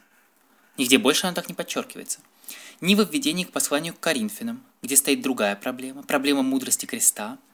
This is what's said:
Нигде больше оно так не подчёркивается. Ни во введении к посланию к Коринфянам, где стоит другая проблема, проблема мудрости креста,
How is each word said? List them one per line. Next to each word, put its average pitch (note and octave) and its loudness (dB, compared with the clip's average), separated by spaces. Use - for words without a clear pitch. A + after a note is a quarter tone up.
Нигде C3 4
больше C#3 2
оно F3 -2
так F3 -6
не F3 -6
подчёркивается. - -8
Ни F#3+ 4
во G#3+ 6
введении D#3 0
к - -16
посланию D3+ -2
к - -20
Коринфянам, A#2 -2
где C3 -2
стоит C#3 4
другая A#2 0
проблема, B2+ -8
проблема C#3 2
мудрости C3 -2
креста, A2+ -2